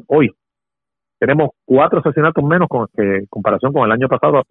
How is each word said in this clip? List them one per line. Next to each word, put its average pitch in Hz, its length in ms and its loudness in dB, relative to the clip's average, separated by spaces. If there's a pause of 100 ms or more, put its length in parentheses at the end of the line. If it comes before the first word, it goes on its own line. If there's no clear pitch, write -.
hoy, 135 220 2 (880)
tenemos 139 320 0 (140)
cuatro 156 360 2
asesinatos 156 440 0
menos 170 240 0
con, 120 260 -4
que, 107 80 -2 (160)
en 101 80 -8
comparación 101 460 -4
con 139 140 0
el 107 60 2
año 123 160 0
pasado, 139 420 0